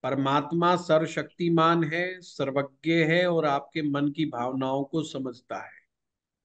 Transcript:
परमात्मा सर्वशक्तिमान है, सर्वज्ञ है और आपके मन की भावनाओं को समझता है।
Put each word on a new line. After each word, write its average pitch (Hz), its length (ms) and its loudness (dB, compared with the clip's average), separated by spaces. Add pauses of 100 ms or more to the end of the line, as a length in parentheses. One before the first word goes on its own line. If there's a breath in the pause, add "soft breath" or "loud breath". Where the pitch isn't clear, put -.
परमात्मा 147 720 2
सर्वशक्तिमान 165 1080 2
है, 180 360 -4
सर्वज्ञ 139 720 -4
है 170 380 4
और 160 160 0
आपके 143 360 -2
मन 143 260 0
की 147 180 -2
भावनाओं 131 580 -2
को 160 180 -4
समझता 127 640 -10
है। - 60 -18 (760)